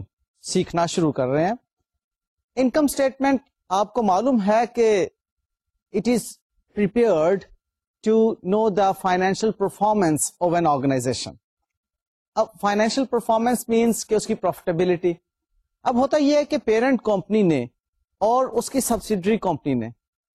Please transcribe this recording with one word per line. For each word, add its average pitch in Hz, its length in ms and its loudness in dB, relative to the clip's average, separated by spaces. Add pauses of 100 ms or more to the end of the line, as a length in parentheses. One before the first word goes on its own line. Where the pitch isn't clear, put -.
(440)
سیکھنا 175 420 -2
شروع 160 260 0
کر 127 160 -2
رہے 147 200 0
ہیں۔ 233 80 -2 (1000)
income 262 280 2
statement 269 560 0 (280)
آپ 202 240 -2
کو 247 100 -2
معلوم 214 440 2
ہے 220 140 4 (140)
کہ 226 140 2 (1040)
it 214 180 -2
is 233 200 -2 (440)
prepared 196 680 2 (600)
to 220 100 2 (320)
know 202 160 0 (140)
the 202 100 2 (140)
financial 185 560 0
performance 196 680 0 (200)
of 170 160 2
an 170 80 0
organization۔ 131 680 -2 (1000)
اب 220 120 0 (140)
فائنینشیل 214 440 0
performance 226 640 -2
means 233 360 0
کہ 214 100 -2
اس 208 120 -2
کی 220 80 -2
پروفیٹیبلٹی۔ 180 760 -2 (720)
اب 240 140 0
ہوتا 277 180 0
یہ 294 200 4
ہے 294 80 0
کہ 302 200 -4
parent 233 360 2
کمپنی 208 420 0
نے 156 180 2 (600)
اور 240 260 2 (120)
اس - 100 -8
کی 269 120 -2
سبسڈری 208 580 -2
کمپنی 147 340 -4
نے 117 160 -6 (460)